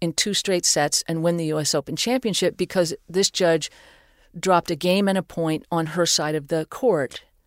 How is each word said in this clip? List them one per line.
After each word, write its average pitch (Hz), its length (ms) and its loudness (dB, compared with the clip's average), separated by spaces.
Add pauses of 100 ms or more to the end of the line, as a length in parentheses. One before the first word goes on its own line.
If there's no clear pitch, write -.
in 165 140 -2
two 202 200 0
straight 180 320 0
sets - 400 0
and 165 160 -4
win 170 140 2
the 165 100 -2
U 156 140 -2
S 147 160 -2
Open - 180 -4
Championship 214 640 0
because 175 360 0 (160)
this 190 220 0
judge 165 400 2 (680)
dropped 175 320 2
a 170 60 -2
game 190 320 2
and 190 100 2
a 185 40 0
point 156 480 -4
on 165 160 0
her 165 200 0
side 156 280 0
of 143 140 -4
the 160 220 -2
court. 160 520 0 (240)